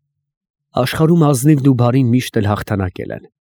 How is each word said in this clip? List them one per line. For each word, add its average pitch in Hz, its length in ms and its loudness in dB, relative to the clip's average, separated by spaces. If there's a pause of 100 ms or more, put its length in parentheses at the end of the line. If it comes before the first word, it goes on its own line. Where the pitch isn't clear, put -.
(760)
Աշխարհում 156 480 0
ազնիվն 139 440 2
ու 135 80 4
բարին 120 340 2
միշտ 123 300 -2
էլ 104 80 0
հաղթանակել 98 640 -4
են։ - 160 -14 (140)